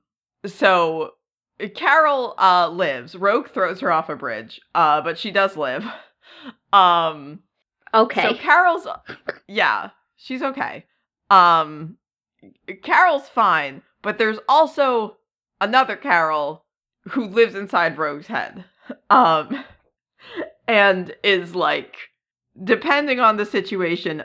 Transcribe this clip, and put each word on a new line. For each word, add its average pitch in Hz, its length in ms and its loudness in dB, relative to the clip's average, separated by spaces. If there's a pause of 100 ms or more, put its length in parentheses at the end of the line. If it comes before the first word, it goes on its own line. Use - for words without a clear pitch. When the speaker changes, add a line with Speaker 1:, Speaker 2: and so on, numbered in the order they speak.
(460)
Speaker 1:
so 175 680 0 (640)
Carol, 285 640 0
uh, 180 300 4
lives. 156 480 -6
Rogue 202 320 0
throws 185 320 -4
her 185 120 -2
off 156 160 -2
a 156 80 -8
bridge, 113 440 -12 (140)
uh, 151 260 2
but 165 180 -6
she 214 120 -8
does 196 260 0
live. 143 340 -4
<laughs> - 840 -18
Um, 165 680 2 (540)
Speaker 2:
Okay. 226 280 2
Speaker 1:
so 214 120 0
Carol's, 339 520 2 (600)
yeah, 170 440 -2 (260)
she's 262 260 -12
okay. 269 440 -8 (440)
Um, 165 680 4 (840)
Carol's 330 460 2
fine, 156 540 0 (180)
but 208 180 -6
there's 220 200 -2 (100)
also 269 680 0 (420)
another 233 360 2
Carol 156 680 -2 (460)
who 233 160 -4
lives 220 280 0
inside 175 440 -4
Rogue's 151 300 -6
head, 185 360 -10 (240)
<laughs> - 220 -6
um, 202 540 2 (1040)
and 196 560 2
is, 185 320 0
like, 151 420 -4 (680)
depending 285 560 0
on 220 160 4
the 208 100 -4
situation, 175 800 -4